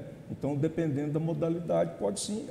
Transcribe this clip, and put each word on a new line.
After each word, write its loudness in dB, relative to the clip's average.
Então, -2
dependendo 2
da 2
modalidade, 2
pode 0
sim -4